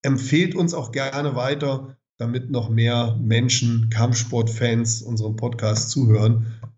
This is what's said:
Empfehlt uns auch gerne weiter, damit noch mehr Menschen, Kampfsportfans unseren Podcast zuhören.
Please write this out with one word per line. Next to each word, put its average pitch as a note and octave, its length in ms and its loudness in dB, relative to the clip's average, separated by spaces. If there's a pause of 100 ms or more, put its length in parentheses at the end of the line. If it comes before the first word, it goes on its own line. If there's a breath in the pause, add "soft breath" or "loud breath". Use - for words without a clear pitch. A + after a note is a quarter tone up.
Empfehlt C#3 520 2
uns E3+ 200 0
auch A#2 160 -8
gerne C3+ 460 -4
weiter, C3+ 600 -4 (220)
damit B2 320 -4
noch A#2 180 -2
mehr A#2 520 2
Menschen, A#2 720 2
Kampfsportfans A#2 1120 0
unseren A2 340 -4
Podcast A2 540 -2
zuhören. A2+ 720 4 (160)